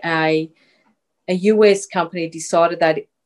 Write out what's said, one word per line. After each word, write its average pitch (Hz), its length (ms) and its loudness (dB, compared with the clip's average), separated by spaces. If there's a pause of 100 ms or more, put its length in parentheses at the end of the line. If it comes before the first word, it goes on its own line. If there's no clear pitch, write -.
a, 160 460 -2 (800)
a 185 60 0
U 208 300 2
S 196 220 4
company 170 420 -6
decided 170 520 -2
that 156 260 0 (200)